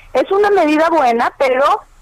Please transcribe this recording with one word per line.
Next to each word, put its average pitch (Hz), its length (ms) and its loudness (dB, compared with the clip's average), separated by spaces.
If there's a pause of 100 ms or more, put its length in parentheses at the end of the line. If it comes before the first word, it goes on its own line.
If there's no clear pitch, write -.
(120)
Es 294 200 -2
una 403 180 0
medida 320 400 2
buena, 294 480 0
pero 262 260 0 (380)